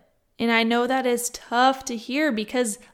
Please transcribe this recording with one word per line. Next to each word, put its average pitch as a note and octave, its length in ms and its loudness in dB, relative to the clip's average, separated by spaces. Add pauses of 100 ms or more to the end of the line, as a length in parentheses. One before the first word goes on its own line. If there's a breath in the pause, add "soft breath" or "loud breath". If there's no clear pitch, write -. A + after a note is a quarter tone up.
(420)
And A#3 100 0
I A3+ 120 2
know A#3+ 240 2
that C4 180 0
is A#3+ 240 0
tough C4 560 0
to A#3+ 100 -6
hear C4+ 360 -2
because G#3+ 480 -2 (140 loud breath)